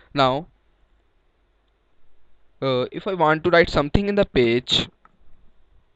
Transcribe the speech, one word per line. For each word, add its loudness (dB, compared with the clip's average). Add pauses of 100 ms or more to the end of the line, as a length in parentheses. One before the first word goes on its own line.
(140)
Now, 0 (2250)
uh, -2
if -10
I -4
want 0
to 0
write 4
something -2
in -2
the 2
page, -2 (1080)